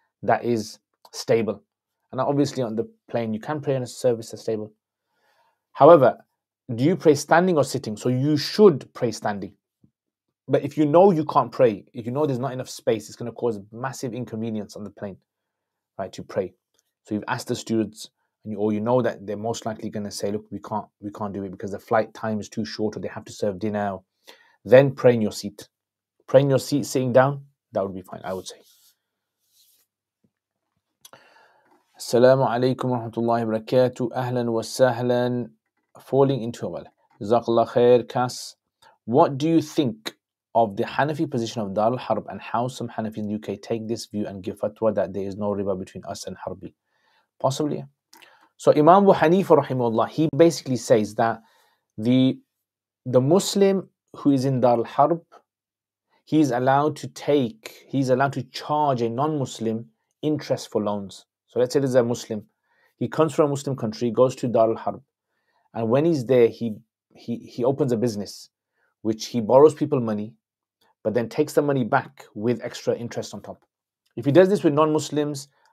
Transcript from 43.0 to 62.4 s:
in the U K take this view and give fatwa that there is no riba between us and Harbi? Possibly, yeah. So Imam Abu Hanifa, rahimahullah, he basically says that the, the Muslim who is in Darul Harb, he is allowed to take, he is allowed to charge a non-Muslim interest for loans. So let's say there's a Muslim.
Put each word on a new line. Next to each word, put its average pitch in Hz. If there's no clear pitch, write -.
in 104
the 101
U 104
K 101
take 113
this 113
view 104
and 95
give 95
fatwa 110
that 95
there 98
is 98
no 104
riba 98
between 95
us -
and 95
Harbi? -
Possibly, 143
yeah. 143
So -
Imam 180
Abu 185
Hanifa, 160
rahimahullah, 117
he 156
basically 160
says 107
that 113
the, 131
the 127
Muslim 196
who 147
is 131
in 131
Darul 117
Harb, 156
he 156
is 139
allowed 135
to -
take, -
he 135
is 131
allowed 135
to 131
charge 147
a 117
non-Muslim 117
interest 143
for 107
loans. 101
So -
let's 127
say 151
there's 135
a 127
Muslim. 113